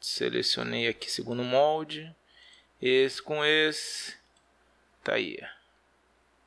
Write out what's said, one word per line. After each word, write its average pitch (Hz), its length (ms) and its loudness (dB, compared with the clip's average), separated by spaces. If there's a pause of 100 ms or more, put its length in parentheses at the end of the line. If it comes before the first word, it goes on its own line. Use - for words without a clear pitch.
Selecionei - 880 0
aqui - 220 -6
segundo 120 340 -4
molde. 151 640 2 (720)
Esse 131 420 4
com 151 220 -2
esse. 156 720 0 (840)
Tá - 120 0
aí. 110 240 -4 (1080)